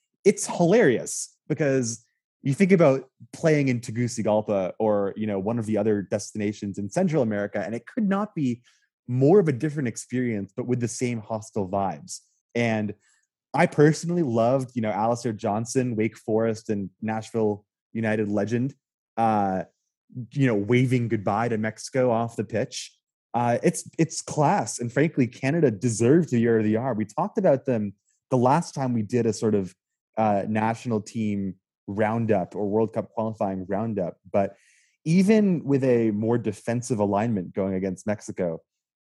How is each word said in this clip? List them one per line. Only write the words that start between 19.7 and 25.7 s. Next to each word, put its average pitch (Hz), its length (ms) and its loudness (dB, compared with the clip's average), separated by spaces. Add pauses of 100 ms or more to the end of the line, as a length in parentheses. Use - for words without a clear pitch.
you 139 140 0
know, 120 80 2
waving 120 540 2
goodbye 110 420 -2
to 113 80 -2
Mexico 117 540 -2
off 113 240 -2
the 113 80 -4
pitch. - 520 -6 (380)
Uh, 120 300 0
it's, - 340 -2
it's - 240 -2
class. 151 560 0
And 120 160 -6
frankly, 143 320 2
Canada 139 460 0